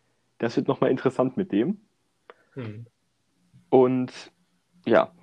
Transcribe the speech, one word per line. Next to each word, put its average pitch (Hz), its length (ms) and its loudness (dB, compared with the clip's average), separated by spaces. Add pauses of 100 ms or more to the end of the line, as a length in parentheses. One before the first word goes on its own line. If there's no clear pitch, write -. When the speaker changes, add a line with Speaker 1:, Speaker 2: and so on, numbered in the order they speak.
(360)
Speaker 1:
Das 117 200 -4
wird 143 120 -2
nochmal - 220 2
interessant 131 480 -2
mit 95 120 -4
dem. 123 300 0 (720)
Speaker 2:
Hm. 117 320 -12 (840)
Speaker 1:
Und 127 420 2 (720)
ja, - 280 2 (100)